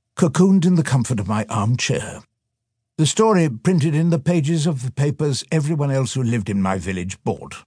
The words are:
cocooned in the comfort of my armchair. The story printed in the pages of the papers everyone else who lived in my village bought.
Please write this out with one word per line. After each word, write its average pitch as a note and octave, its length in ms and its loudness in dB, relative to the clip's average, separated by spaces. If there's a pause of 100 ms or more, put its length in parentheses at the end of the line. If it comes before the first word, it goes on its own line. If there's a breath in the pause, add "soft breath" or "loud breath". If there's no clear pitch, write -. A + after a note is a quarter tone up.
(160)
cocooned F#3 480 4
in F3+ 100 4
the D#3+ 80 4
comfort B2 380 0
of F2+ 80 -6
my G#2+ 200 -2
armchair. - 760 -4 (760)
The D#3+ 100 2
story G#3 420 4
printed D3+ 460 0
in E3 160 2
the E3 80 2
pages D#3+ 480 0
of C#3+ 160 -2
the B2+ 100 -6
papers D3 580 -2
everyone D3 400 0
else C3+ 240 -2
who C3 80 -2
lived A#2 260 -2
in G2+ 140 0
my F#2+ 160 0
village F#2 460 -6
bought. - 420 -8